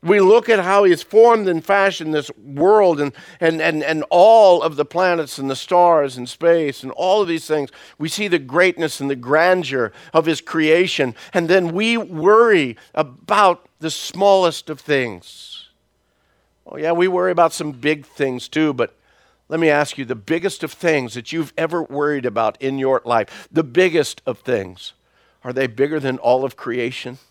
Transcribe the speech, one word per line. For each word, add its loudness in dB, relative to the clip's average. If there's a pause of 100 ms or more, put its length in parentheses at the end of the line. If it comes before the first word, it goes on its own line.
we 2
look 4
at 4
how 2
he's 4
formed 4
and -4
fashioned 0
this -4
world 2
and, -4 (280)
and, 0
and, -2
and -4
all 8
of -2
the -2
planets -2
and -6
the -4
stars 2
and -12
space 0
and -12
all 0
of -4
these -6
things. -4 (260)
We -8
see -6
the 0
greatness -2
and -4
the -2
grandeur 0 (220)
of 2
his -2
creation, 0 (180)
and -2
then 2
we -2
worry 2 (160)
about -2 (120)
the -8
smallest 0
of -12
things. -8 (1000)
Oh -16
yeah, -4
we 0
worry -2
about 2
some -10
big -4
things -6
too, 0
but -4 (540)
let -4
me 2
ask 0
you, -10
the -8
biggest -6
of -10
things -4
that -14
you've -8
ever -4
worried -4
about -4
in -4
your 0
life, -4
the 0
biggest 0
of -8
things, -8 (500)
are -12
they -2
bigger -2
than -6
all 0
of -8
creation? -8 (140)